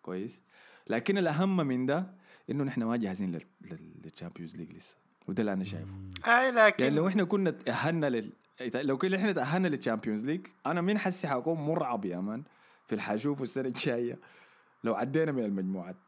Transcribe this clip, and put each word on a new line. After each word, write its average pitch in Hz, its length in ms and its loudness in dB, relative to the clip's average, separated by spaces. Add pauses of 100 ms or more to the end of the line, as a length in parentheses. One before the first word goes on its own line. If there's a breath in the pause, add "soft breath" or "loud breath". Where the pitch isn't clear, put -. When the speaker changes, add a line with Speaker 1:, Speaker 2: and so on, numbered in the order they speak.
Speaker 1:
كويس؟ 95 420 -8 (440 soft breath)
لكن 117 300 2
الأهم 180 400 2
من 131 280 2
ده 170 280 0 (360 soft breath)
إنه 139 140 0
نحن 127 200 -2
ما 113 140 0
جاهزين 95 340 -2
لل-، 82 140 -6 (160)
لل-، 82 420 -16
للتشامبيونز 85 520 -14
ليج 85 160 -12
لسه. - 260 -20 (300)
وده 98 140 0
اللي 104 120 2
أنا 95 100 0
شايفه. 98 220 -6
Speaker 2:
مم. - 240 -12 (160)
Speaker 3:
أي، 247 260 6
لكن 220 320 6
Speaker 1:
يعني 139 120 4
لو 160 120 4
إحنا 190 160 4
كنا 190 280 2
تأهلنا 147 580 0
لل-، 113 240 -2 (280)
إيه، 123 200 -2
لو 135 160 2
كنا 185 200 2
إحنا 202 140 2
تأهلنا 165 360 2
للتشامبيونز 113 580 0
ليج، 170 220 -2 (180)
أنا 165 160 0
مين 202 160 2
حسي 185 300 -2
حكون 143 300 0
مرعب 143 480 0
يا 87 120 -2
مان 104 260 -4 (440 soft breath)
في - 80 -2
الحشوف 110 460 -2
السنة 131 260 -4
الجاية 120 520 -2 (640 soft breath)
لو 113 120 2
عدينا 139 360 0
من 127 140 0
المجموعات. 92 500 -2 (120)